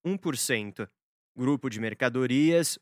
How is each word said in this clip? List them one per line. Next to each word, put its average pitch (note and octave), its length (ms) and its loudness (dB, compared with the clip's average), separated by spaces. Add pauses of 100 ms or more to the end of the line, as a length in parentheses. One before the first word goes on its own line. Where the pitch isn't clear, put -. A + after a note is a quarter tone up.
um F#3+ 140 -2
por D#3 220 -4
cento. G#2+ 500 -4 (480)
Grupo C3 320 0
de G#2+ 100 -6
mercadorias, B2+ 1040 2